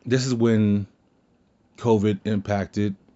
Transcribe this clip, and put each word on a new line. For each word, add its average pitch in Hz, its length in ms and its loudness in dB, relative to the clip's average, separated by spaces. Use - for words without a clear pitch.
this 127 180 0
is 127 100 -2
when 107 520 2
covid 107 460 0
impacted 104 680 -4